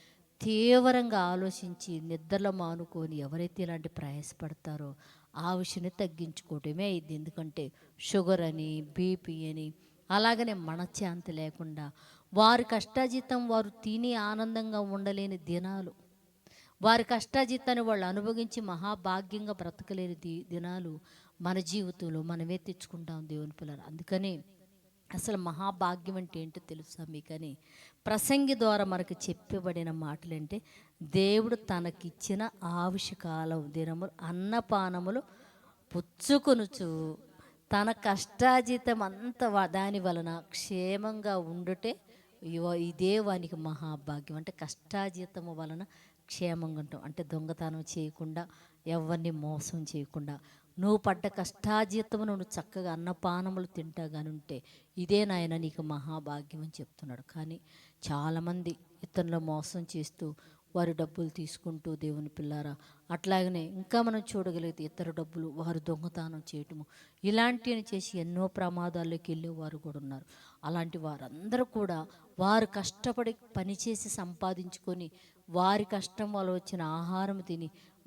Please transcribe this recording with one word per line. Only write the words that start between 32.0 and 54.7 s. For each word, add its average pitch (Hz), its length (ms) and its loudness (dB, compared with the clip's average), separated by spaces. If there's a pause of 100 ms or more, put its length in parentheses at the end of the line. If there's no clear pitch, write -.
ఆవిషకాల 170 1000 -2
దినములు 160 500 -4 (100)
అన్నపానములు 190 1000 0 (720)
పుచ్చుకొనుచు 220 1000 4 (800)
తన 208 200 4
కష్టాజీతం 240 1120 4
అంత 202 400 -4
వ-, 202 220 6
దాని 196 340 0
వలన 170 500 -2
క్షేమంగా 202 880 -2
ఉండుటే 175 560 -4 (500)
ఇవ-, 170 340 -2 (120)
ఇదే 185 300 2
వానికి 180 360 -2
మహాభాగ్యం. 151 840 -6
అంటే 160 240 -8
కష్టాజీతము 175 920 -6
వలన 160 280 -8 (420)
క్షేమంగా 170 540 -2
ఉంటాం. 147 240 -8
అంటే 156 200 -8
దొంగతనం 160 600 -4 (140)
చేయకుండా, 160 500 -6 (400)
ఎవరిని 165 440 0
మోసం 151 520 -4
చేయకుండా, 147 560 -6 (400)
నువ్వు 208 180 6
పడ్డ 196 300 2
కష్టాజీతము 214 960 2
నువ్వు 196 220 0 (100)
చక్కగా 180 360 -4
అన్నపానములు 180 720 -2
తింటా 165 380 -8
గాని 156 260 -6
ఉంటే 151 280 -8 (400)